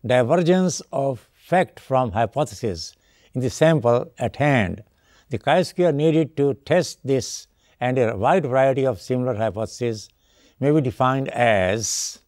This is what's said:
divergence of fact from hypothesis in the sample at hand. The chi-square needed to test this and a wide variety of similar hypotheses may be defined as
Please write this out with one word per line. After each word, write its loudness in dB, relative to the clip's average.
divergence 2
of -4
fact -2
from -2
hypothesis -4
in -6
the -2
sample 2
at -4
hand. 0
The -6
chi-square 0
needed 0
to 0
test -2
this -4
and -2
a 0
wide 2
variety 2
of -2
similar -2
hypotheses -6
may 2
be 4
defined 0
as 0